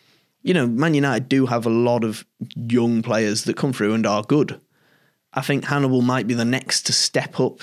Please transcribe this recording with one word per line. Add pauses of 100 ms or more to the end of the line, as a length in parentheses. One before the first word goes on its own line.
(420)
you
know,
Man
United
do
have
a
lot
of (300)
young
players
that
come
through
and
are
good. (720)
I
think
Hannibal
might
be
the
next
to
step
up